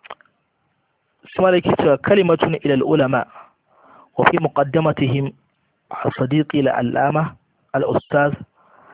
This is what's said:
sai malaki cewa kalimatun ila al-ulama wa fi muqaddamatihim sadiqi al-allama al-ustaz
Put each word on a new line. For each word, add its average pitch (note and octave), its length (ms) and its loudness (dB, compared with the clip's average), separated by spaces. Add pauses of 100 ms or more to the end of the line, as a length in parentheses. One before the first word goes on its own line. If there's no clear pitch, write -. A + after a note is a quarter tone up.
(1300)
sai - 120 -2
malaki F3+ 360 2
cewa C#3+ 180 4
kalimatun E3+ 680 2
ila C#3+ 100 0
al-ulama C3+ 480 0 (960)
wa - 100 2
fi E3+ 120 4
muqaddamatihim C#3+ 920 0 (880)
sadiqi D3 500 0
al-allama C3+ 680 -2 (380)
al-ustaz C#3+ 600 -2 (600)